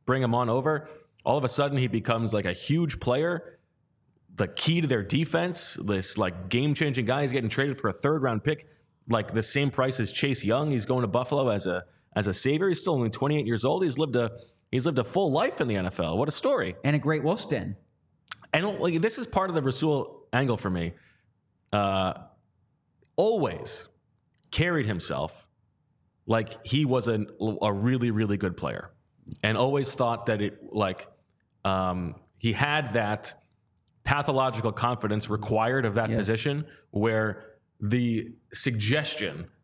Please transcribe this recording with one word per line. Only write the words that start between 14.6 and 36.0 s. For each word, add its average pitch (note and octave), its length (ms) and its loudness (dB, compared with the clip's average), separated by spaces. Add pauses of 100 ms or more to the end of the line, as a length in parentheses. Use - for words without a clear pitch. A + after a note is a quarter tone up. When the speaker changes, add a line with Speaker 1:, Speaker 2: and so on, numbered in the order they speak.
Speaker 1:
he's B2+ 160 0
lived C#3 140 2
a A2+ 40 2
full F3 280 0
life D#3+ 280 2
in D3 60 0
the A2 80 0
N F#2+ 120 0
F F2 120 -6
L. E2+ 180 0
What C#3 120 0
a - 20 -2
story. D3+ 540 0
Speaker 2:
And C#3+ 100 2
a D3 60 4
great D3+ 240 0
Wolf's F3+ 220 -2
Den. G2+ 280 -4 (800)
Speaker 1:
And, F#3+ 260 0
like, E3 220 2
this A3 180 0
is B3 80 -6
part F#3+ 220 0
of E3+ 80 0
the D3+ 60 0
Rasul C3+ 680 0
angle B2 240 2
for G2+ 140 -2
me. E2+ 220 -2 (800)
Uh, G2 400 2 (1040)
always F3+ 720 0 (640)
carried D#3+ 340 2
himself D#2 600 -4 (800)
like A2 380 0
he D3 200 2
was B2 240 2
an, G#2+ 180 0 (360)
a G#2 100 4
really, A#2+ 400 2
really G#2 240 2
good F2+ 200 -2
player, - 360 -6 (500)
and G#2+ 140 2
always C3+ 360 2
thought A#2 340 0
that G#2+ 140 2
it, - 320 -6
like, G2 360 -2 (560)
um, F2+ 500 0 (240)
he A2+ 140 0
had C#3+ 400 0
that G#2+ 420 -2 (720)
pathological C3 640 2
confidence A2 580 -2
required A2 560 0
of G#2 100 0
that A2+ 160 0